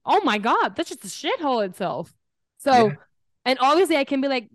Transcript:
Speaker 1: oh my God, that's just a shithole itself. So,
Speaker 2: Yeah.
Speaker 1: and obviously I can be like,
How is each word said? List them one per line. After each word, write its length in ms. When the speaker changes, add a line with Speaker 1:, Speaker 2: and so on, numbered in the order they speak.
Speaker 1:
oh 200
my 160
God, 360
that's 140
just 160
a 20
shithole 560
itself. 480
So, 300
Speaker 2:
Yeah. 60
Speaker 1:
and 160
obviously 360
I 60
can 160
be 80
like, 280